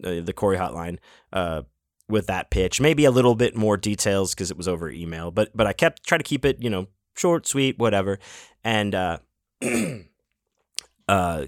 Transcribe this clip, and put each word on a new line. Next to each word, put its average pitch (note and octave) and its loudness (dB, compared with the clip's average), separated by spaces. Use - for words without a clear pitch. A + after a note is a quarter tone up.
uh, F2 -4
the F2 -6
Corey G2 0
Hotline, F2 -6
uh, E2 -4
with G#2 0
that F#2 -4
pitch, F#2 0
maybe D3 4
a C#3 8
little B2 6
bit A#2 2
more G#2+ 2
details G2 -2
'cause F#2 -6
it F2+ -8
was F2 -10
over E2+ -4
email, E2 -8
but, G2+ 0
but A2 2
I G2+ 0
kept, - -2
try E3+ 2
to D3+ -4
keep C#3+ -2
it, C3+ 0
you A#2 -4
know, F#2+ -4
short, E3+ 2
sweet, C3+ 0
whatever. G2 2
And, G#2 2
uh, F2+ -2
<clears throat> - -4
uh, F2 2